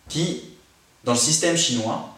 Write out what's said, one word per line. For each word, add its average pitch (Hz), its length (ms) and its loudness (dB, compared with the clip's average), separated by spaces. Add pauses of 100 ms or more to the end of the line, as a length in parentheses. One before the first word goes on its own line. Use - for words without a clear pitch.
qui, - 360 -4 (600)
dans 123 100 2
le 120 60 2
système 170 380 2
chinois, - 600 -2